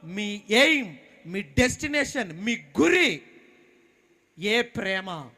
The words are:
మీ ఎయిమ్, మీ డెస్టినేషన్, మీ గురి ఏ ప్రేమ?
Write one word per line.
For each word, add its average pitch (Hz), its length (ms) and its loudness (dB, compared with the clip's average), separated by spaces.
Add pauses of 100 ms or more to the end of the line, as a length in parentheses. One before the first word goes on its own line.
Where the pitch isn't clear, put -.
మీ 208 460 -8
ఎయిమ్, 254 460 4 (300)
మీ 190 160 -6
డెస్టినేషన్, 254 960 -2
మీ 226 240 -4 (160)
గురి 320 420 4 (1160)
ఏ 208 240 0
ప్రేమ? 190 760 -6